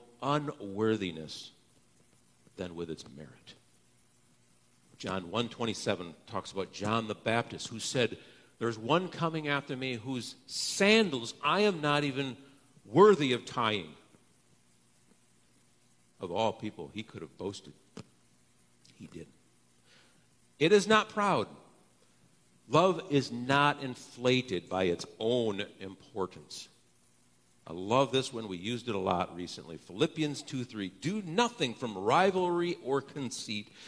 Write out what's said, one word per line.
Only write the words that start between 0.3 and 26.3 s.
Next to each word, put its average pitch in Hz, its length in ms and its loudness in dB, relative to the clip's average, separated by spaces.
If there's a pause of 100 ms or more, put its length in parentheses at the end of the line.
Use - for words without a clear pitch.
than 90 200 -8
with 85 140 -8
its 78 140 -8 (120)
merit. - 380 -18 (1400)
John 92 320 -6
one 113 180 -2
twenty-seven 98 680 -4 (140)
talks 98 240 -8
about 95 200 -6
John 107 360 -2
the 107 60 -4
Baptist, - 540 -2
who 113 120 -10
said, 117 380 0 (400)
"There's 113 200 -2
one 156 300 2
coming 160 400 -4
after 143 260 -2
me 131 200 -6
whose 120 420 -8 (100)
sandals 196 840 2 (100)
I 160 180 2
am 202 200 2
not 147 240 2
even 135 320 -4 (480)
worthy 151 480 8
of 120 140 0
tying." 107 500 -2 (2250)
Of 92 100 -8
all 104 220 2
people, 90 400 -10
he 107 100 -10
could 104 200 -14
have - 160 -16
boasted. 95 340 -8 (1200)
He 98 100 -18
didn't. - 280 -16 (1300)
It 165 120 6
is 202 140 8
not 214 220 6
proud. 180 400 0 (1200)
Love 165 420 6
is 139 220 2
not 139 500 2
inflated 127 840 -2
by 92 160 2
its 85 200 0 (140)
own 110 480 0 (140)
importance. 95 880 -8 (960)